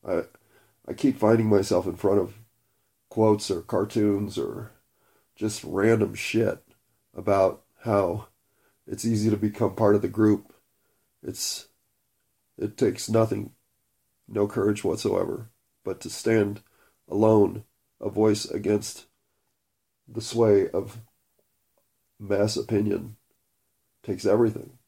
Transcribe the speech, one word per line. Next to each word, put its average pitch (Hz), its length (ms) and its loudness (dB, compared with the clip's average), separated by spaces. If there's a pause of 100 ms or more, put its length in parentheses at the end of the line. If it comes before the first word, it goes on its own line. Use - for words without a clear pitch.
I, 90 180 -4 (640)
I - 60 -8
keep 131 240 -2
finding 113 300 4
myself 98 380 2
in 90 100 -6
front 101 240 2
of 87 140 -4 (760)
quotes 110 420 2
or 85 100 -4
cartoons 104 760 -2
or - 340 -8 (640)
just 104 280 -6
random 101 500 2
shit - 500 -2 (520)
about 95 460 0 (220)
how 101 440 0 (580)
it's - 200 -10
easy 110 240 0
to 104 80 2
become 104 380 -2
part 107 200 4
of 101 60 2
the 104 60 -4
group. 104 440 2 (680)
It's, - 460 -10 (920)
it - 180 -8
takes - 340 -2
nothing, 110 440 0 (760)
no 101 200 0
courage 104 360 -2
whatsoever, 101 680 -4 (340)
but 95 180 -10
to - 80 -12
stand 107 520 0 (460)
alone, 107 560 4 (380)
a 101 80 -6
voice 107 360 0
against 104 600 -4 (1000)
the 110 140 -10
sway 107 480 4
of 104 300 -6 (1200)
mass 101 380 0
opinion 104 580 -2 (880)
takes 98 220 -6
everything. 110 520 0 (100)